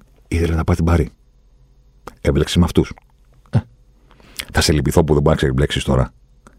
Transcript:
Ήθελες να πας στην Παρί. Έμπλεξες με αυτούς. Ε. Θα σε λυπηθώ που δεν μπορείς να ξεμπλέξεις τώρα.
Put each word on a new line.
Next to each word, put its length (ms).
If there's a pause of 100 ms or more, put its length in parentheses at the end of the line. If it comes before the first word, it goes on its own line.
(280)
Ήθελες 280
να 80
πας 100
στην 120
Παρί. 240 (1080)
Έμπλεξες 360
με 80
αυτούς. 280 (580)
Ε. 80 (920)
Θα 80
σε 120
λυπηθώ 320
που 80
δεν 100
μπορείς 180
να 60
ξεμπλέξεις 380
τώρα. 280 (460)